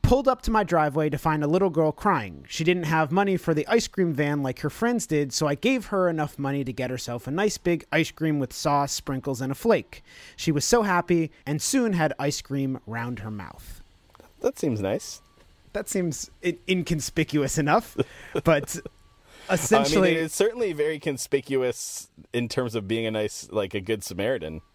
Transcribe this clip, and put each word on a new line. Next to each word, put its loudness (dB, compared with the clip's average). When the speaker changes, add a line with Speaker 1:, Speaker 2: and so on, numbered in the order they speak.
Speaker 1:
"Pulled 6
up 2
to -2
my 4
driveway 2
to -2
find 0
a 0
little 4
girl 2
crying. -2
She -6
didn't 2
have 2
money 2
for 0
the 0
ice 2
cream 0
van 0
like -2
her -2
friends 0
did, 0
so 0
I 0
gave 0
her 2
enough -2
money -2
to -6
get -4
herself -8
a -6
nice 0
big 0
ice 2
cream 0
with -2
sauce, 0
sprinkles, -4
and -2
a -2
flake. 0
She 0
was 2
so 4
happy 2
and -2
soon 2
had 2
ice -4
cream -2
round -6
her -10
mouth." -14
Speaker 2:
That -2
seems -2
nice. -2
Speaker 1:
That -6
seems -4
in-, -4
inconspicuous 0
enough, 2
but 2
Speaker 2:
<laughs> -20
Speaker 1:
essentially 4
Speaker 2:
I 2
mean, 0
it's -8
certainly 0
very -2
conspicuous -2
in 0
terms -2
of -2
being 0
a 0
nice, -4
like, -2
a -2
good -4
Samaritan. -4